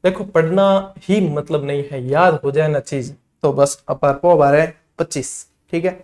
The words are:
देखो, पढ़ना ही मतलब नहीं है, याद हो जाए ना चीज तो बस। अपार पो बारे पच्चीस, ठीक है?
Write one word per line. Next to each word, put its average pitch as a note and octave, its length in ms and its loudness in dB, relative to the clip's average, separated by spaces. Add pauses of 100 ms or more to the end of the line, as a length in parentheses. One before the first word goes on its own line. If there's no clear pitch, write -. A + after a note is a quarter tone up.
देखो, F#3+ 220 0
पढ़ना F#3+ 720 2
ही G3+ 300 0
मतलब D3 380 -4
नहीं C#3+ 180 -4
है, C3+ 220 -8
याद D#3 380 2
हो C#3 60 0
जाए D3+ 180 0
ना D3 120 0
चीज C#3 320 -8 (300)
तो C#3+ 100 2
बस। C#3 360 0
अपार D3 260 0
पो F3 220 2
बारे D3 360 4 (260)
पच्चीस, - 320 -6 (420)
ठीक E3+ 120 -2
है? F#3 60 0 (140)